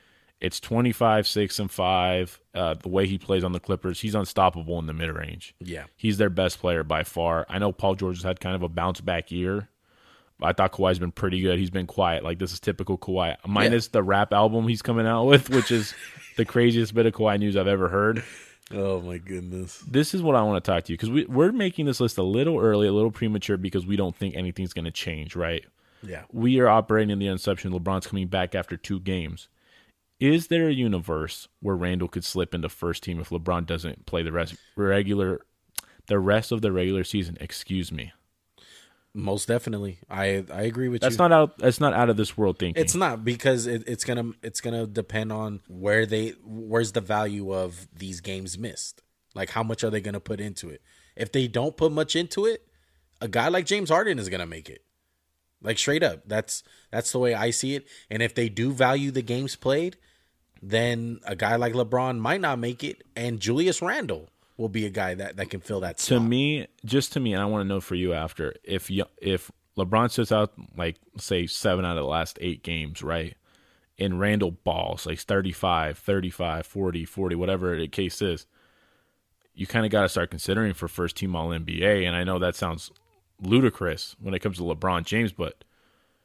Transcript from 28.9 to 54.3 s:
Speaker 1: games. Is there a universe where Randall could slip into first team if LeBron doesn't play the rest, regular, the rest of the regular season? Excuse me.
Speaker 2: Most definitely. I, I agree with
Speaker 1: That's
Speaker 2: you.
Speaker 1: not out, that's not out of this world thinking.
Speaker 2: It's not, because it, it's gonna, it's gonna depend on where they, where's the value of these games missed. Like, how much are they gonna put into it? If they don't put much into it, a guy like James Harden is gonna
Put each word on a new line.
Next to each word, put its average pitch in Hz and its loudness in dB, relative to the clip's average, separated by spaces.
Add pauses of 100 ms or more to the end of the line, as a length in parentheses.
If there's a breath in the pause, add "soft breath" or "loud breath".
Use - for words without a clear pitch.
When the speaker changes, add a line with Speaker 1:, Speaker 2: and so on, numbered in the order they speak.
Speaker 1:
games. 87 -6 (720 soft breath)
Is 156 4
there 165 2
a 147 2
universe 85 -2 (120)
where 98 0
Randall 90 0
could 90 -6
slip 90 -2
into 80 -2
first - -4
team 85 -6
if 80 -8
LeBron 87 -2
doesn't 82 -6
play 85 -2
the 80 -4
rest, 85 -2 (200)
regular, 98 2 (680 soft breath)
the 101 2
rest 101 2
of 113 -2
the 104 2
regular 92 0
season? 85 -4
Excuse 90 -6
me. 82 -10 (1040 soft breath)
Speaker 2:
Most 101 -2
definitely. 104 -2 (100)
I, 98 0
I 95 -4
agree 120 -2
with 120 -2
Speaker 1:
That's 117 2
Speaker 2:
you. - -6
Speaker 1:
not 175 8
out, 156 8
that's 123 4
not 143 4
out 120 4
of 107 4
this 107 0
world 98 2
thinking. 90 0
Speaker 2:
It's - 2
not, 135 0
because 120 2
it, 117 -2
it's 120 -4
gonna, 120 -2 (100)
it's 113 -8
gonna 117 -4
depend 110 -4
on 107 -6
where 104 2
they, 110 0 (140)
where's 110 -2
the 117 0
value 101 -2
of 90 -4
these 90 -12
games 95 -10
missed. - -12 (320)
Like, 95 -6
how 113 -2
much 110 -4
are 113 2
they 107 -2
gonna 101 -6
put 104 -8
into 98 -10
it? 73 -16 (340 soft breath)
If 113 -6
they 131 2
don't 120 -2
put 160 4
much 156 -2
into 175 -2
it, 226 -2 (560)
a 117 -6
guy 117 2
like 180 0
James 196 0
Harden 175 4
is 95 -4
gonna 90 -4